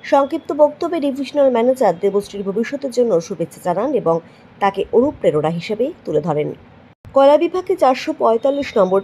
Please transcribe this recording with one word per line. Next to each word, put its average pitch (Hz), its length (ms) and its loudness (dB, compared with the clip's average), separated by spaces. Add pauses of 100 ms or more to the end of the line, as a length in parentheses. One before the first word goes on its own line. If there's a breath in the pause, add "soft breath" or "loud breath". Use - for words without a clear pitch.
সংক্ষিপ্ত 294 500 0
বক্তব্যে 302 480 0
ডিভিশনাল 277 500 0
ম্যানেজার 233 480 2
দেবশ্রীর 202 440 -2
ভবিষ্যতের 233 480 -4
জন্য 233 300 0
শুভেচ্ছা 170 440 -8
জানান 202 300 -2
এবং 170 260 0 (400 loud breath)
তাকে 196 320 0
অনুপ্রেরণা 190 560 0
হিসেবে 220 440 -4 (120)
তুলে 151 160 -2
ধরেন। 147 320 -4 (640)
কয়লা 277 220 6
বিভাগে 339 400 0
চারশো 269 360 0
পঁয়তাল্লিশ 262 680 0
নম্বর 196 260 2